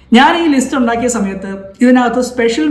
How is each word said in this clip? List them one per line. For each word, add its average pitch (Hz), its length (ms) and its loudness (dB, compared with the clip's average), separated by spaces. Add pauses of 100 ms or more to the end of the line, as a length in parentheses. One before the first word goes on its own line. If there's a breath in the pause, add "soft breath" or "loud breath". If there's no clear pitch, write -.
(180 soft breath)
ഞാൻ 302 140 6 (120)
ഈ - 100 0
ലിസ്റ്റ് 269 260 -2
ഉണ്ടാക്കിയ 233 380 -2
സമയത്ത് 196 340 -6 (320)
ഇതിനകത്ത് 247 460 2
സ്പെഷ്യൽ 233 400 -2